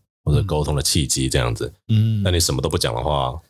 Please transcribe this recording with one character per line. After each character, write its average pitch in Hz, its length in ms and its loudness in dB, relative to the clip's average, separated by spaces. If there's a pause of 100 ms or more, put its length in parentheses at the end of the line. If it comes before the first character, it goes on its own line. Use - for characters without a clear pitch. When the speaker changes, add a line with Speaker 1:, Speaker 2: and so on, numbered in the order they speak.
(240)
Speaker 1:
或 73 100 0
者 113 80 4
沟 76 220 0
通 78 120 -2
的 69 60 0
契 - 240 0
机 65 240 -2
这 69 80 0
样 - 160 0
子。 - 180 -6 (180)
Speaker 2:
嗯。 110 340 2
Speaker 1:
那 95 80 2
你 87 80 2
什 82 120 0
么 67 80 0
都 73 80 -2
不 82 80 0
讲 62 200 -2
的 60 60 -4
话， 69 380 -2 (100)